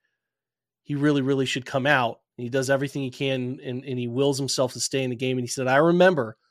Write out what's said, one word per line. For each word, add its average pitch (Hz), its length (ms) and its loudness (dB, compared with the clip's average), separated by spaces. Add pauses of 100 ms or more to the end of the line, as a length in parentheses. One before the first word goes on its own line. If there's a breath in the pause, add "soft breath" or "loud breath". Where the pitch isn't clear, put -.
(840)
he 147 100 -8
really, 143 300 2
really 135 240 0
should 127 180 -6
come 135 220 -2
out." 127 320 2 (180)
And 123 60 -8
he 120 60 -8
does 131 200 0
everything 139 320 -2
he 131 80 -6
can, 131 540 -4
and, 127 200 -8
and 131 140 -6
he 123 100 -4
wills 135 300 0
himself 131 360 -2
to 123 60 -12
stay 135 240 -2
in 127 60 -2
the 123 60 -4
game. 127 240 -2
And 123 40 -4
he 120 60 -8
said, 131 160 -6
"I 131 120 4
remember 170 600 4 (140)